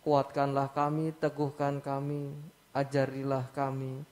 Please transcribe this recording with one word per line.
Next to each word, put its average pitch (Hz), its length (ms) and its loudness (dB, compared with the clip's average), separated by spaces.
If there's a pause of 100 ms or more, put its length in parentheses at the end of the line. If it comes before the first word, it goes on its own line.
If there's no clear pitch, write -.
kuatkanlah 139 720 2
kami, 156 440 0
teguhkan 143 640 0
kami, 143 540 -4 (400)
ajarilah 135 800 0
kami 135 480 -4 (100)